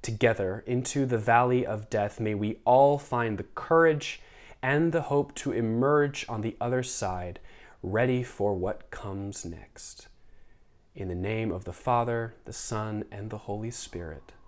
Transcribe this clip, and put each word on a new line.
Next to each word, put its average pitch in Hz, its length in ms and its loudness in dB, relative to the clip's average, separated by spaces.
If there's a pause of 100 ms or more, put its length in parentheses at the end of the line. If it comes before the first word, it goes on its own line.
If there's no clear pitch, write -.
together 110 640 0
into 127 400 0
the 120 100 2
valley 123 480 4
of 107 240 -6
death, 104 300 0
may 107 160 0
we 104 300 -2
all 139 340 8
find 117 400 -2
the - 160 -8
courage 165 680 4 (400)
and 151 300 2
the 165 100 2
hope 143 340 0
to - 160 -4
emerge 135 800 2
on 110 120 -4
the 113 200 -4
other 123 220 0
side, 92 560 -4 (420)
ready 123 400 2
for 101 320 0
what 92 380 -4
comes 98 520 -8
next. - 640 -14 (840)
In 95 140 -8
the 87 80 -4
name 107 360 -2
of 95 140 -6
the 85 80 -8
Father, 117 640 -2 (100)
the - 80 -12
Son, 107 580 -4
and 104 200 -10
the 104 80 -8
Holy 107 320 -8
Spirit. 82 600 -10 (140)